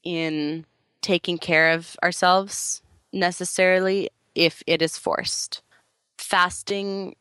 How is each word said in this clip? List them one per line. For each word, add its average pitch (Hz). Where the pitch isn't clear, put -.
in 160
taking 175
care 165
of 165
ourselves 185
necessarily 185
if 160
it 160
is 160
forced. -
Fasting 196